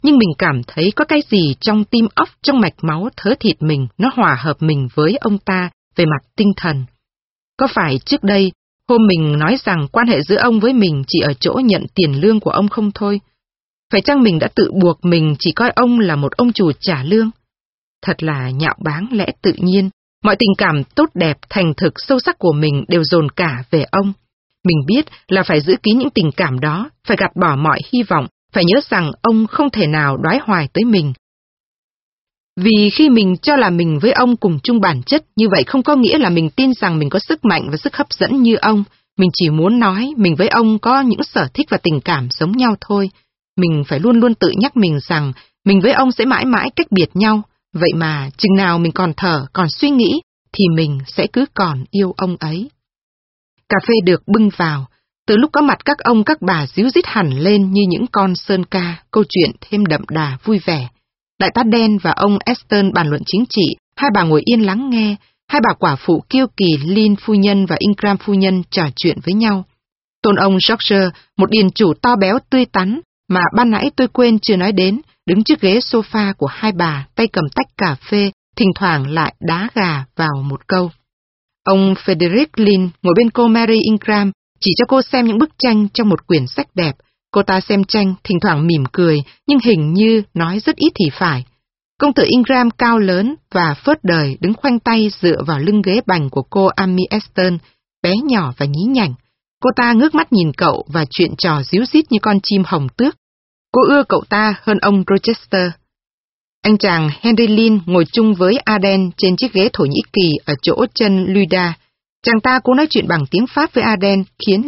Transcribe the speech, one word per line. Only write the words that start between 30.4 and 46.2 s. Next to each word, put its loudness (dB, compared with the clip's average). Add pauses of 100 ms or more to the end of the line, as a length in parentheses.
hoài -2
tới 0
mình. 0 (1500)
Vì 4
khi 4
mình 4
cho 0
là 2
mình 0
với 2
ông 2
cùng 0
chung 0
bản 0
chất, -2 (120)
như 4
vậy 2
không 0
có 0
nghĩa 2
là 2
mình 0
tin 0
rằng -2
mình -2
có 0
sức -4
mạnh 0
và -6
sức -8
hấp -4
dẫn 0
như 4
ông. 0 (340)
Mình 2
chỉ 0
muốn 0
nói -2
mình 2
với 0
ông 2
có 0
những 0
sở -4
thích -2
và -2
tình 0
cảm -4
giống -4
nhau 0
thôi. -2 (460)
Mình 0
phải -4
luôn 4
luôn 4
tự 0
nhắc -2
mình 2 (100)
rằng -2 (320)
mình 4
với 4
ông 2
sẽ -2